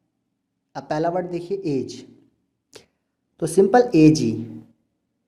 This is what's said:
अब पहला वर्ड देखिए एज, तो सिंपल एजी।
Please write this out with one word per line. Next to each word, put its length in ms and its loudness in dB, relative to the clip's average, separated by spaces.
अब 80 -12
पहला 260 -4
वर्ड 200 -6
देखिए 360 -8
एज, 380 -6
तो 60 -4
सिंपल 480 2
एजी। 360 6